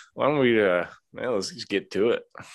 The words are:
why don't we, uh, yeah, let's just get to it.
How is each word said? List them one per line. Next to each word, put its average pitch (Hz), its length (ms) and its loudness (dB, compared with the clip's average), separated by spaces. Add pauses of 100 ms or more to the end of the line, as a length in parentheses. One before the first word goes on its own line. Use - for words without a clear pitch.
(140)
why 123 140 -2
don't 151 100 0
we, 120 240 4
uh, 90 240 2 (320)
yeah, 117 120 -6
let's 98 220 -2
just 120 180 -14
get 98 220 -2
to 107 200 2
it. - 120 -2 (320)